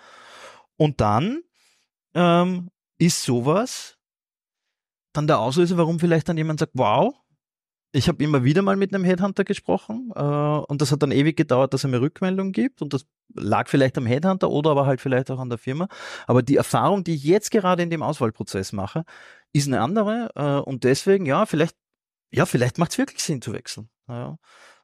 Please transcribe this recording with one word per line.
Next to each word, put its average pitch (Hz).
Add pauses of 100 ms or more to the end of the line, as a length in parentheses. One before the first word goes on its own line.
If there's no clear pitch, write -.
(760)
Und 151
dann, 147 (720)
ähm, 175 (300)
ist 165
sowas 147 (1160)
dann 151
der 147
Auslöser, 170
warum 170
vielleicht 165
dann 170
jemand 156
sagt, 160
"Wow, 127 (760)
ich 135
hab 160
immer 147
wieder 156
mal 196
mit 196
einem 190
Headhunter 185
gesprochen", 214
äh, -
und 147
das 135
hat 143
dann 139
ewig 143
gedauert, 135
dass -
er 139
mir 123
Rückmeldung 190
gibt 226
und 147
das 135 (280)
lag 107
vielleicht 135
am 135
Headhunter 165
oder 147
aber 139
halt 131
vielleicht 135
auch 131
an 131
der 117
Firma. 151 (400)
Aber 123
die 127
Erfahrung, 160
die 165
ich 139
jetzt 185
gerade 185
in 170
dem 160
Auswahlprozess 110
mache, 101 (480)
ist 143
eine 123
andere, 214
äh, 143 (100)
und 131
deswegen, 185
ja, 151
vielleicht, 165 (560)
ja, 165
vielleicht 123
macht's 165
wirklich -
Sinn 139
zu 107
wechseln. - (180)
Ja. 127 (460)